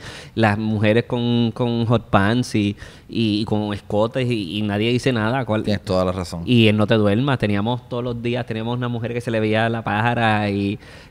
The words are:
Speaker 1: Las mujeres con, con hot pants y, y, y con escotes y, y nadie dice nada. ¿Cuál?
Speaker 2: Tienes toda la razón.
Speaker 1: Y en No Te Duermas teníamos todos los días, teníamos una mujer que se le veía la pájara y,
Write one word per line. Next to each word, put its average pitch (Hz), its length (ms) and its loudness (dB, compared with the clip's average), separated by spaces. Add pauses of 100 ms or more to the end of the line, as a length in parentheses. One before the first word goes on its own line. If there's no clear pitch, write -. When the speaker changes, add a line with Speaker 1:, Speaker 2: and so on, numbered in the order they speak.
(340)
Speaker 1:
Las 107 240 2
mujeres 110 460 2
con, 120 500 0
con 117 320 -2
hot 113 240 0
pants 113 420 2
y, 101 220 2 (340)
y, 107 320 0
y 110 40 -2
con 104 280 -2
escotes 113 560 -2
y, 104 300 -4
y - 20 -2
nadie 107 300 0
dice 127 200 2
nada. 120 340 0
¿Cuál? 107 180 -2
Speaker 2:
Tienes 101 200 -2
toda 92 220 2
la 92 60 0
razón. 87 340 -6
Speaker 1:
Y 117 220 6
en 107 100 4
No 107 80 4
Te 117 100 2
Duermas 110 440 2
teníamos 110 500 -2
todos 120 140 -6
los 120 180 -6
días, 120 240 -4
teníamos 117 320 -6
una 123 120 -4
mujer 117 240 -6
que 120 80 -4
se 120 100 -4
le 113 80 0
veía 110 300 2
la 113 140 -4
pájara 107 680 2
y, 101 260 0 (340)